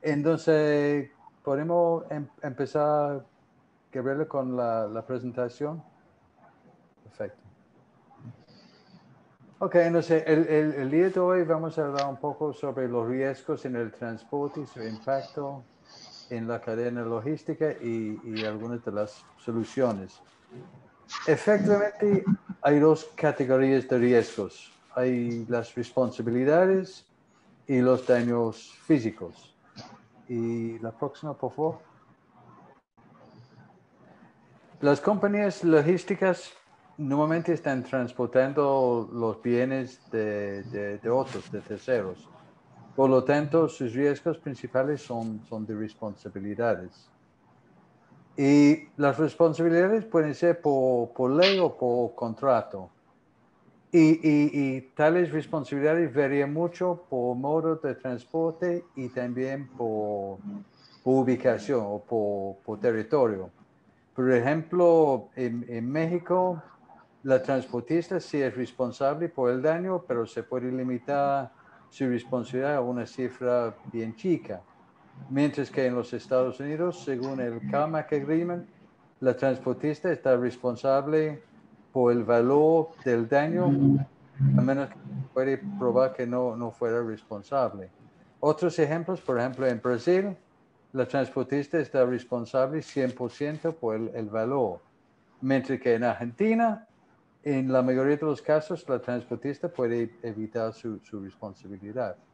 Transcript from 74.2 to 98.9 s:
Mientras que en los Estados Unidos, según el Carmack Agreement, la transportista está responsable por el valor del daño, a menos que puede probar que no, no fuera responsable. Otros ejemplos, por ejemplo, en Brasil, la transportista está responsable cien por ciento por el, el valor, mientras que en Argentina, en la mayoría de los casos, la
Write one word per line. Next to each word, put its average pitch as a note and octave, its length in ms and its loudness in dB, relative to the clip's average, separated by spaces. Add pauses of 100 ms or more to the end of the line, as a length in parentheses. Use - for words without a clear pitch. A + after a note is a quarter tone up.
Mientras C#3 420 0
que C3+ 140 0
en B2 100 0
los B2 200 -4
Estados B2+ 460 -2
Unidos, D#3 440 -4
según C3 360 -4
el A#2 200 -4 (100)
Carmack D3+ 440 -2
Agreement, E3 520 0 (540)
la B2+ 160 2
transportista C3+ 720 -2
está C3+ 240 2
responsable C3+ 1080 0 (500)
por B2 180 4
el A#2+ 140 2
valor D3 640 4 (160)
del A#2 240 0
daño, C#3+ 380 2 (880)
a C3+ 60 6
menos C3+ 260 0
que - 80 -18 (380)
puede C3 240 0 (200)
probar B2+ 360 2
que B2 120 -6
no, B2 300 -2
no A#2 140 -6
fuera A#2 320 -2
responsable. G#2+ 880 -6 (480)
Otros D#3 400 0
ejemplos, E3 420 0
por B2+ 180 -2
ejemplo, B2+ 280 -2
en A#2 160 -2
Brasil, F3+ 520 0 (600)
la C3 120 0
transportista C#3 720 -2
está C3+ 280 2
responsable B2+ 760 -2
cien B2+ 320 -4
por B2 180 -8
ciento D3+ 420 -6
por A#2 240 -4
el, A2+ 180 -6
el A2 160 -8
valor, A2+ 500 -2 (640)
mientras C3 380 0
que A#2+ 160 2
en A#2 80 -2
Argentina, G3+ 840 0 (560)
en C3 280 -2
la B2+ 120 4
mayoría C3 340 2
de D3 80 -4
los D3 160 -2
casos, D#3 480 -2
la B2+ 120 -2